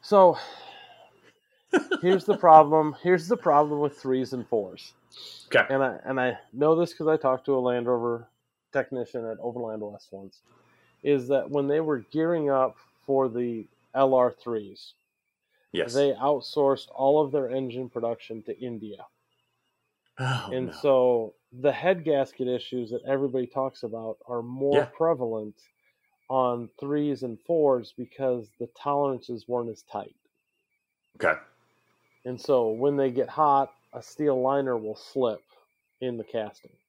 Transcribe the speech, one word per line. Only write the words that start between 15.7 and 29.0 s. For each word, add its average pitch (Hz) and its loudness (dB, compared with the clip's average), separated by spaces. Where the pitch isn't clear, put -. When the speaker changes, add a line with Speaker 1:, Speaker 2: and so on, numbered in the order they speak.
Speaker 2:
Yes. 90 -4
Speaker 1:
they 139 2
outsourced 139 -2
all 143 2
of 135 -6
their 139 -2
engine 127 -6
production 117 -8
to - -12
India. 110 -12
Speaker 2:
Oh, 127 -6
Speaker 1:
And 131 -4
Speaker 2:
no. - -10
Speaker 1:
so 127 2
the 127 0
head 170 -2
gasket 135 -2
issues 123 -6
that 120 -8
everybody 135 -2
talks 135 -6
about 113 -8
are 120 -6
more 135 -2
Speaker 2:
Yeah. 147 4
Speaker 1:
prevalent 117 -2
on 123 0
threes 143 -4
and 117 -8
fours 143 0
because 123 -6
the 120 -8
tolerances 135 -4